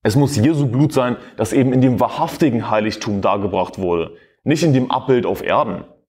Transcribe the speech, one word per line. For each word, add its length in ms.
Es 140
muss 200
Jesu 300
Blut 280
sein, 240
das 160
eben 200
in 80
dem 180
wahrhaftigen 720
Heiligtum 500
dargebracht 560
wurde. 360
Nicht 200
in 100
dem 160
Abbild 380
auf 180
Erden. 380